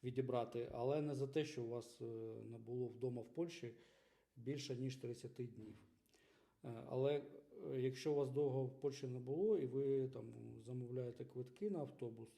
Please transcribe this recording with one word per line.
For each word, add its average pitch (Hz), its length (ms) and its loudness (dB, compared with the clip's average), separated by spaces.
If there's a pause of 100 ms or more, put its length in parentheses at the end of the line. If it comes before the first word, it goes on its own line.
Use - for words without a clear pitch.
відібрати, 123 680 2
але 135 300 4
не 147 140 2
за 135 120 2
те, 147 180 4
що 127 180 -4
у 117 40 -2
вас, 117 340 -4
е, 120 40 -4 (460)
не 113 60 -8
було 120 300 -2
вдома 120 340 -2
в 110 120 -12
Польщі 165 420 -4 (600)
більше, 131 400 -2
ніж 131 200 -2
тридцяти 120 480 -6
днів. 107 320 -10 (920)
Е, 117 220 -8
але, 135 300 4
е, - 640 -4
якщо 131 300 2
у 147 40 6
вас 139 140 4
довго 135 360 4
в 131 140 -6
Польщі 135 280 0
не 123 120 -2
було 165 380 4
і 143 80 4
ви 135 420 4
там 117 260 -6 (320)
замовляєте 123 600 -4
квитки 127 440 -4
на 185 100 2
автобус 113 580 -4